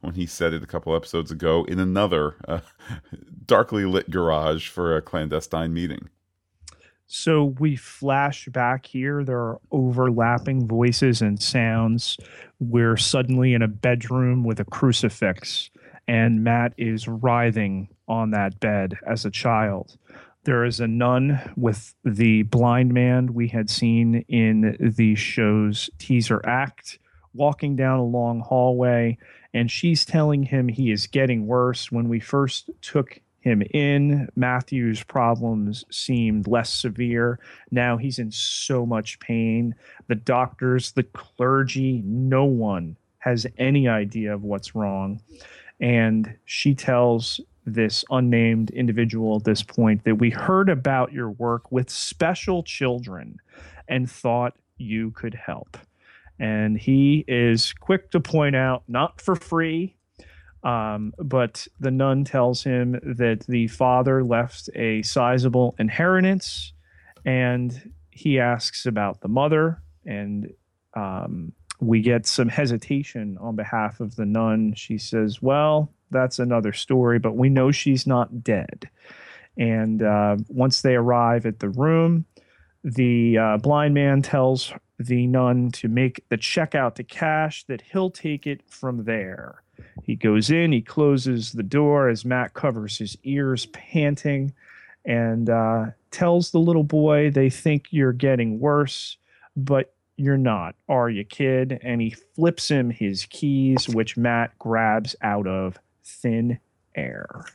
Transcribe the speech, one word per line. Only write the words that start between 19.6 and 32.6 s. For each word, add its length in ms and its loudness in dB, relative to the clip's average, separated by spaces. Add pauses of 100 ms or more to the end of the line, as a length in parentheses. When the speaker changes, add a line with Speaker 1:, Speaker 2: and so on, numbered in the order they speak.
Speaker 2:
There 200 2
is 160 -2
a 80 -2
nun 520 2 (160)
with 380 -2 (100)
the 400 4
blind 480 4
man 400 2
we 160 -2
had 220 -2
seen 580 2
in 500 2
the 360 2
show's 720 0 (100)
teaser 460 0
act 540 -4 (340)
walking 440 0
down 220 2
a 60 2
long 360 -2
hallway, 800 2 (340)
and 180 0
she's 340 0
telling 380 2
him 260 0
he 220 0
is 160 0
getting 400 0
worse. 460 0
When 160 0
we 120 -2
first 500 -2 (100)